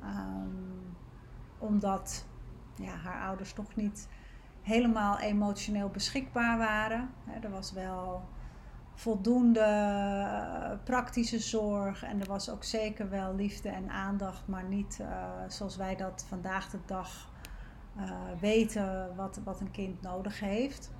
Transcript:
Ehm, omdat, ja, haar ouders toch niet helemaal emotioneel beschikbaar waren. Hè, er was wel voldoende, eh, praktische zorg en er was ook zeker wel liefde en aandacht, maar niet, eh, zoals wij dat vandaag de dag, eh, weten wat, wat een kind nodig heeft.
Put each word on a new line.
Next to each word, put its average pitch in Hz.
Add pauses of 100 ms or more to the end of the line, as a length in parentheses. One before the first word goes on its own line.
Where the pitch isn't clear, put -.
Ehm, 190 (1080)
omdat, 202 (500)
ja, 190
haar 180
ouders 190
toch -
niet 208 (540)
helemaal 220
emotioneel 208
beschikbaar 233
waren. 220 (160)
Hè, 226
er 214
was 190
wel 185 (720)
voldoende, 233
eh, 202 (120)
praktische 233
zorg 202
en 202
er 190
was 196
ook -
zeker 214
wel 190
liefde 202
en 190
aandacht, 196
maar 190
niet, 196
eh, 185 (200)
zoals 190
wij 190
dat 185
vandaag 190
de 196
dag, - (680)
eh, 190 (300)
weten 196
wat, 190
wat 190
een 190
kind 185
nodig 185
heeft. 220